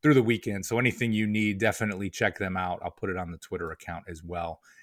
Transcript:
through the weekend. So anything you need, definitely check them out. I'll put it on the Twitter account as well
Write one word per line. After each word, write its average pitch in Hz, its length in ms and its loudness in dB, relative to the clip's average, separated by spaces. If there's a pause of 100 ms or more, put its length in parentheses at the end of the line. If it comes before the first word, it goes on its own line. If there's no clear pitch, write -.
through 151 120 8
the 127 80 8
weekend. 107 440 0
So 117 120 0
anything 120 340 2
you 107 140 2
need, 104 320 0
definitely 101 520 0
check - 280 0
them 92 200 -2
out. 90 260 -2
I'll 87 60 -6
put - 180 -8
it 92 80 -2
on 87 140 -6
the 85 80 -12
Twitter 87 320 -8
account 85 360 -12
as 80 160 -12
well 85 380 -8 (220)